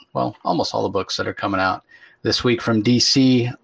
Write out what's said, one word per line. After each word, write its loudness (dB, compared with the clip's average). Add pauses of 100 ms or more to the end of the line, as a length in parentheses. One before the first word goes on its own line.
(140)
well, -4
almost -2
all -2
the 0
books -4
that -4
are -6
coming -4
out -2 (380)
this -2
week 0
from 0
D 2
C 2 (140)